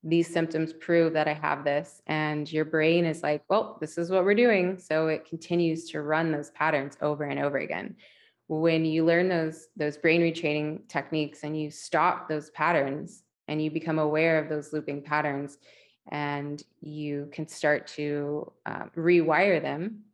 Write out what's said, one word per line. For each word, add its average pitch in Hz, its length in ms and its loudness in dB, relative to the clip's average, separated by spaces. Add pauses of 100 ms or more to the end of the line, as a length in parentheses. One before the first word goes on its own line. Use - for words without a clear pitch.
these 165 280 0
symptoms 160 420 -2
prove 165 400 2
that 156 140 2
I 151 60 0
have 151 300 -2
this. 143 440 -2
And 151 440 -2
your 156 140 0
brain 160 400 4
is 160 180 -2
like, 151 260 0
"Well, - 300 0
this 156 180 -8
is 170 120 -4
what 185 160 4
we're 202 100 4
doing." 196 420 4
So 160 300 0
it 156 180 -2
continues 165 680 -2
to 156 100 -6
run 156 300 0
those 147 200 -4
patterns 147 500 0
over 151 220 -2
and 143 160 -4
over 143 180 -2
again. - 380 -6 (520)
When 160 380 2
you 160 200 2
learn 175 240 4
those, 160 380 -2 (100)
those 147 200 -2
brain 165 240 4
retraining 156 680 -2
techniques 151 540 -4
and 156 160 -6
you 151 120 -6
stop - 560 0
those 156 220 -4
patterns 151 760 0 (240)
and 151 140 -2
you 156 100 -2
become 156 280 -2
aware 156 380 2
of 151 120 -2
those 151 240 -6
looping 147 280 -6
patterns, 143 560 -2 (520)
and 147 520 -6 (200)
you 147 500 -8
can 156 160 -8
start - 400 0
to, 147 640 -6 (140)
uh, - 200 -8 (120)
rewire 165 640 4
them 156 420 -6 (100)